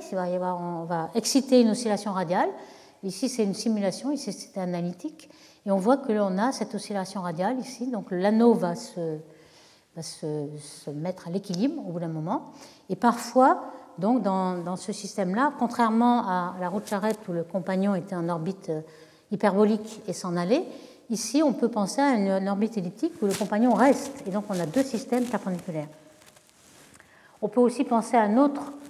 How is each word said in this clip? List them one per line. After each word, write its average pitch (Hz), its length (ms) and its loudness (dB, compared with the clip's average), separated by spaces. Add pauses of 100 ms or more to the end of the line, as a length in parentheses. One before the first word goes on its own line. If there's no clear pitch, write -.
(120)
il 202 40 -4
va 180 120 -2
y 180 80 -2
avoir, 180 240 -2
on 175 240 -4
va 165 320 -2
exciter 254 460 4
une 226 80 6
oscillation 208 420 -2
radiale. 185 380 0 (540)
Ici, 196 260 -4
c'est 226 140 -2
une 202 100 0
simulation, 208 580 -2
ici, 277 220 -4
c'est - 260 -12
analytique, 180 680 -6 (360)
et 202 60 0
on 196 60 4
voit 233 200 4
que 277 140 -4
l'on 202 260 2
a 240 140 2
cette 214 240 -6
oscillation 196 460 -6
radiale 180 380 -2
ici, 240 280 -8
donc 208 220 -6
l'anneau 214 460 6
va 170 200 0
se, 160 440 -6 (760)
va 165 60 -10
se, 151 460 -6 (100)
se - 320 -14
mettre 170 380 -6
à 170 40 -8
l'équilibre 202 560 -2
au 175 40 -8
bout 170 80 -4
d'un 170 80 -4
moment. 160 440 -4 (380)
Et 185 60 -2
parfois, 254 760 4 (280)
donc, 220 240 2
dans, 190 320 0
dans 175 200 -6
ce 208 160 -10
système-là, 202 680 -2
contrairement 233 680 2
à 180 320 -2
la 180 100 -2
roue 202 100 -2
de 208 80 -12
charrette 208 400 -2
où 180 40 -6
le 170 120 -2
compagnon 190 500 0
était 185 220 -4
en 170 120 -2
orbite, 170 420 -4
euh, 156 120 -2 (500)
hyperbolique 208 760 2
et 180 60 -4
s'en 175 220 -6
allait, 185 300 2 (460)
ici, 277 320 0
on 262 100 4
peut 233 160 0
penser 208 320 -2
à 277 140 4
une, 196 140 2
une 190 200 0
orbite 214 280 0
elliptique 180 440 -4
où 208 60 2
le 190 60 2
compagnon 214 420 2
reste, - 500 4
et 190 60 -6
donc 208 180 -4
on 180 100 -2
a 170 60 0
deux 160 160 0
systèmes 240 440 0
perpendiculaires. 170 640 -4 (1500)
On 208 40 0
peut 247 140 4
aussi 240 220 4
penser 226 340 2
à 214 60 6
un 208 140 4
autre, 285 360 2 (160)